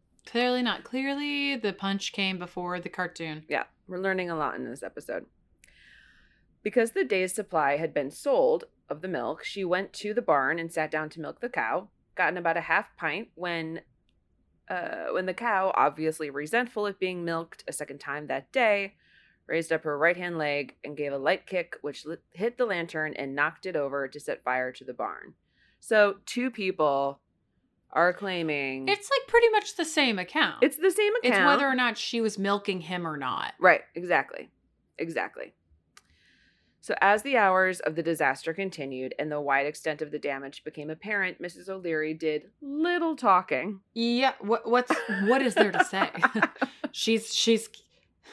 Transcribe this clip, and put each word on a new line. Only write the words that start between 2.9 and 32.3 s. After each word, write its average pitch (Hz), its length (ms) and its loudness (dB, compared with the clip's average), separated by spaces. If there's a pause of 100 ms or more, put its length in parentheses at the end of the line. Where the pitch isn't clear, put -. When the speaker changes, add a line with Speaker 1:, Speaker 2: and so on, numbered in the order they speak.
Speaker 2:
Yeah. - 180 -2 (220)
We're 185 140 -8
learning 185 300 -2
a 165 60 -2
lot 147 180 -2
in 127 100 -8
this 120 180 -10
episode. - 440 -10 (1400)
Because 226 300 2
the 392 120 0
day's 185 300 0
supply 143 420 0
had 156 160 -4
been 143 180 -2
sold 170 540 2 (240)
of 151 140 -8
the 185 60 -8
milk, 139 360 -4
she - 180 -8
went 180 320 -2
to 208 200 -6
the 233 80 0
barn 147 360 2
and 165 140 -6
sat 156 180 -2
down 156 200 -4
to 170 100 -14
milk 151 200 -10
the 240 100 -6
cow, 151 380 -2 (260)
gotten 175 240 0
about 165 180 0
a 165 60 0
half 180 340 0
pint 170 380 -4
when, 165 480 -6 (880)
uh, 175 420 -6
when 185 140 -2
the 185 80 -2
cow, 196 420 0
obviously 151 540 2
resentful 208 560 -2
of 196 120 -4
being 185 240 -4
milked 165 460 -6
a - 60 -8
second 143 240 -10
time 147 300 -8
that 135 220 -6
day, 202 440 2 (520)
raised 160 240 -2
up 160 140 0
her 147 140 -2
right 170 180 4
hand 175 220 -6
leg 143 440 -2
and 143 140 -12
gave 143 160 -4
a 139 60 -4
light 170 280 0
kick, 180 360 -6
which 147 240 -10
lit, 160 240 -10
hit 220 260 -4
the 254 80 0
lantern 165 480 -2
and 135 220 -8
knocked 151 320 -2
it 180 100 -4
over 139 320 -2
to 147 100 -14
set - 240 -6
fire 127 300 -2
to 131 120 -20
the 127 100 -10
barn. 104 400 -8 (460)
So 208 440 4
two 247 260 -2
people 147 720 0 (720)
are 170 180 6
claiming 151 760 -4
Speaker 1:
It's, 403 220 -2
like, 539 180 -2
pretty 466 220 6
much 427 260 0
the 339 80 -4
same 269 340 2
account. 185 440 0
Speaker 2:
It's 269 140 4
the 359 140 4
same 415 220 2 (100)
Speaker 1:
It's 247 120 4
Speaker 2:
account. 190 120 6
Speaker 1:
whether 285 200 6
or 262 80 2
not 240 220 2
she - 240 -4
was 214 180 0